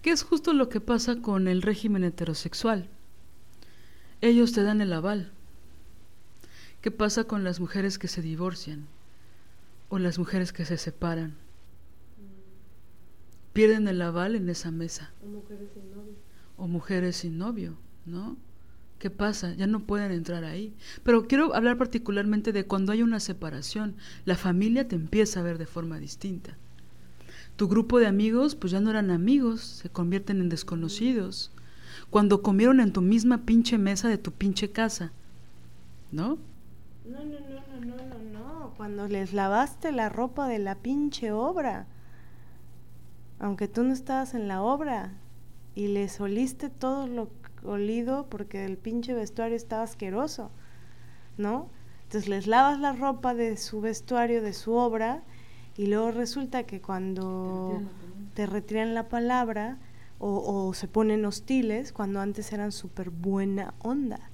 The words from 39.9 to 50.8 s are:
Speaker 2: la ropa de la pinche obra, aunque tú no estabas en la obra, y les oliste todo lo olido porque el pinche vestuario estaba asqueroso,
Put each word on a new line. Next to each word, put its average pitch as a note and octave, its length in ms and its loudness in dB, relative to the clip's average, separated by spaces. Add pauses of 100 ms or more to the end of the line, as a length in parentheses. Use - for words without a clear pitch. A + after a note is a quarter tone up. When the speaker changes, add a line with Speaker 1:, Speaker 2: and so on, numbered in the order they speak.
Speaker 2:
la A#3 160 2
ropa B3+ 400 -2
de A3+ 120 0
la G3 160 -2
pinche C4 580 -2
obra, B3 520 0 (1500)
aunque G3+ 280 -2
tú A3+ 160 2
no C4 80 4
estabas C4 420 -2
en G#3+ 140 -2
la F#3+ 140 -2
obra, G#3 500 0 (640)
y G3+ 120 -2
les G3+ 340 0
oliste B3+ 480 -2
todo C4+ 360 -2
lo A#3 240 -4 (340)
olido A#3 680 -2
porque G3+ 340 -8
el F#3+ 140 -6
pinche A#3 360 -4
vestuario A3+ 440 -2
estaba A3+ 260 -4
asqueroso, A3 680 -4 (840)